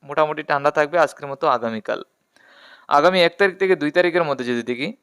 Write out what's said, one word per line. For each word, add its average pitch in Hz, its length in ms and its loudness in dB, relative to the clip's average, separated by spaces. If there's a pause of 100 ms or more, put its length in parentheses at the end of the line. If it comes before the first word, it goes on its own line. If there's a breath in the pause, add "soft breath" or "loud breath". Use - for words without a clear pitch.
মোটামুটি 151 400 -2
ঠান্ডা 147 280 0
থাকবে 151 280 0
আজকের 143 320 0
মতো 139 140 -6 (100)
আগামীকাল। 113 440 -6 (880 soft breath)
আগামী 175 380 4
এক 170 100 0
তারিখ 196 240 2
থেকে 185 140 2
দুই 147 160 -4
তারিখের 175 320 2
মধ্যে 131 260 -4
যদি 120 140 -2
দেখি 123 240 -6 (160)